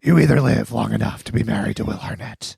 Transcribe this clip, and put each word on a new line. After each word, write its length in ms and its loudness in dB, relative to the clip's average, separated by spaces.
You 160 4
either 220 6
live 320 2
long 200 -2
enough 320 -4
to 80 -12
be 100 0
married 340 -2
to 80 -6
Will 140 -4
Arnett 600 -12